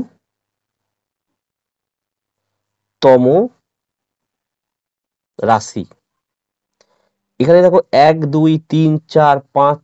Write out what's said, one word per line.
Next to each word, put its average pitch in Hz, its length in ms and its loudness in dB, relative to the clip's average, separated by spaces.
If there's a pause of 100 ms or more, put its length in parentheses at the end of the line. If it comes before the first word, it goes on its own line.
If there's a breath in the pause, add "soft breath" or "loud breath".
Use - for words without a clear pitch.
(3000)
তম 127 240 4 (2250)
রাশি। 107 440 -4 (1600)
এখানে 170 260 2
দেখো 180 140 2 (280)
এক, 160 80 0 (180)
দুই, 156 180 0 (200)
তিন, 156 200 0 (220)
চার, 147 220 2 (200)
পাঁচ, 143 280 0